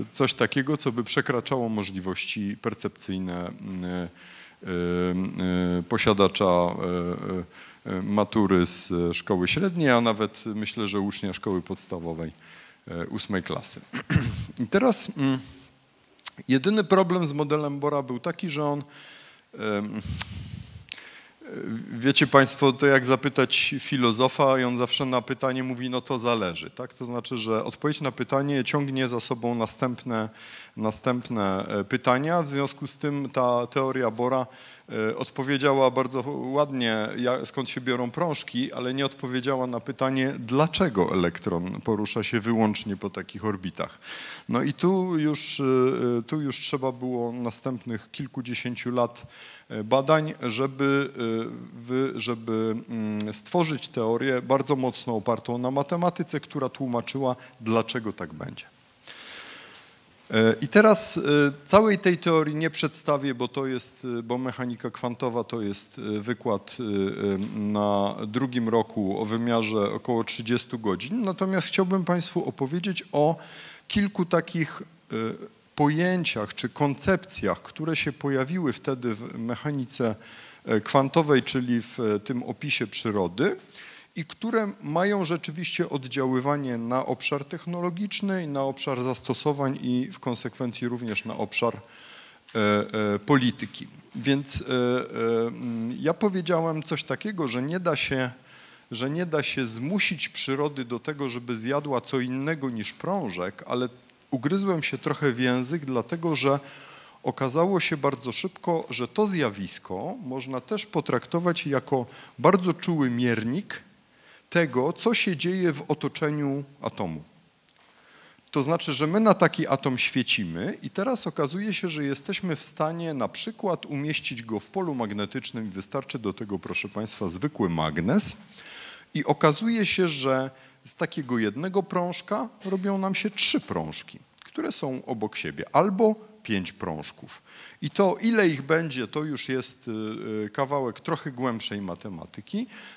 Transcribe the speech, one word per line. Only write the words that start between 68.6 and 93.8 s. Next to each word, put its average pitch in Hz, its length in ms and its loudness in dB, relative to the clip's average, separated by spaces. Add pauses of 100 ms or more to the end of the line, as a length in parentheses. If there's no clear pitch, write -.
roku 107 520 0
o 110 40 0
wymiarze 110 640 2
około 113 320 0
trzydziestu 117 560 -2
godzin. 110 420 -2
Natomiast 190 460 0
chciałbym 185 380 2
państwu 170 440 0
opowiedzieć 170 640 -2
o 147 240 4 (520)
kilku 202 380 2
takich, 165 560 0
e, - 340 -14 (600)
pojęciach 151 800 2
czy - 160 -2
koncepcjach, 143 920 0
które 156 340 -4
się 147 180 0
pojawiły 143 600 0
wtedy 123 420 -2
w 120 240 -10
mechanice, 120 760 -2 (500)
e, 110 160 2
kwantowej, 143 600 4
czyli 123 380 0
w, - 180 -8
e, 107 200 2
tym 123 240 -4
opisie 123 440 -4
przyrody 104 720 2 (580)
i 160 100 -6
które 226 460 -2 (120)
mają 185 420 2
rzeczywiście 165 640 -2
oddziaływanie 131 880 0
na 120 280 0
obszar 139 400 -2
technologiczny 180 960 -4
i 156 40 -6
na 139 160 -2
obszar 135 400 -2
zastosowań 135 800 -2
i 123 320 0
w - 60 -16
konsekwencji 123 680 -4
również 120 380 -4
na 113 120 -8
obszar, 110 380 0
e, - 840 -12 (560)
e, 101 40 -2
polityki. 123 680 0 (280)